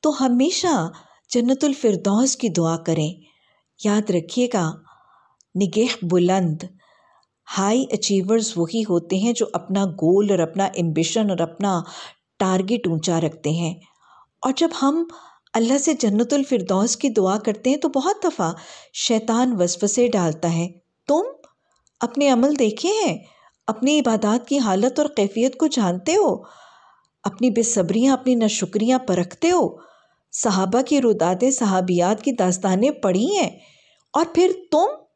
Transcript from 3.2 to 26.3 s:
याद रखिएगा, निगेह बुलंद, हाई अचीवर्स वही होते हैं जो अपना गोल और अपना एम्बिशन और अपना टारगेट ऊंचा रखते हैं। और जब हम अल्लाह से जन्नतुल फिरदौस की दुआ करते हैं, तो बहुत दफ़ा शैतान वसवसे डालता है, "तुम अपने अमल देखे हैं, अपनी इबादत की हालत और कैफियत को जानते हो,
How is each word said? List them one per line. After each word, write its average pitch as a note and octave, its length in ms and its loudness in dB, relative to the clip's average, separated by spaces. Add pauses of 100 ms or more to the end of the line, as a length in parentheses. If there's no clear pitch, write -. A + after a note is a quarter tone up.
याद G#3 260 0
रखिएगा, F3+ 720 -2 (760)
निगेह G#3 460 0
बुलंद, F3+ 680 0 (760)
हाई G#3+ 400 0
अचीवर्स G#3 720 -2
वही E3+ 240 -2
होते F3+ 360 -2
हैं A3+ 160 0
जो A3+ 120 -2
अपना F#3+ 400 -2
गोल F#3+ 460 2
और F3+ 80 2
अपना E3+ 380 -2
एम्बिशन E3+ 540 0
और E3+ 100 -2
अपना E3+ 440 -2 (540)
टारगेट F#3+ 480 0
ऊंचा E3 320 0
रखते D#3 320 -4
हैं। E3+ 300 -4 (640)
और C4 80 0
जब E4 220 0
हम D#4+ 340 -2 (460)
अल्लाह C#4+ 240 2
से D4 160 0
जन्नतुल A#3+ 500 0
फिरदौस G3+ 520 0
की C#4 140 -2
दुआ G3+ 280 0
करते G#3+ 320 -4
हैं, C#4+ 100 0
तो D4+ 100 -2
बहुत E4 360 -2
दफ़ा E3+ 300 -2 (380)
शैतान A#3 600 0
वसवसे G#3 540 0
डालता E3+ 400 0
है, E3+ 340 -4 (260)
"तुम D#4+ 180 2 (760)
अपने C#4 260 0
अमल C4 280 4
देखे A#3 320 0
हैं, G4 380 -2 (420)
अपनी B3+ 300 0
इबादत A3+ 520 0
की C#4+ 80 0
हालत A#3 420 0
और D4 80 2
कैफियत A#3 520 0
को D#4 80 2
जानते G3+ 460 -2
हो, G4 340 0 (760)